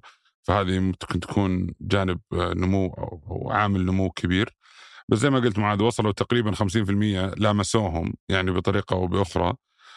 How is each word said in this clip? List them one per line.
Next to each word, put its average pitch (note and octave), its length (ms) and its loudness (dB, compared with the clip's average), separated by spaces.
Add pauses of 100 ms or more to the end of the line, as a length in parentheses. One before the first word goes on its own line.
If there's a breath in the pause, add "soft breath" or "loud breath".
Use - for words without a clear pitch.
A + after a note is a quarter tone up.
(440 soft breath)
فهذه F#2 360 0
ممكن F#2 400 -2
تكون F#2 640 -2
جانب، F#2 380 0 (140)
آه، F2 200 -2
نمو F#2 340 0
أو، - 420 -10
أو A2+ 220 -6
عامل G2 340 2
نمو F#2 240 0
كبير. F#2 460 -2 (540 loud breath)
بس A2 100 2
زي C#3+ 100 4
ما C3+ 100 4
قلت A2+ 200 2
معاذ، G#2 220 2
وصلوا A2 300 2
تقريبًا A2+ 400 0
خمسين G2+ 340 0
في F#2+ 60 0
المية G2 460 0
لامسوهم G#2 760 0 (160)
يعني F#2 220 0
بطريقة G2 420 0
أو F#2 140 -2
بأخرى، F2+ 460 0 (440 loud breath)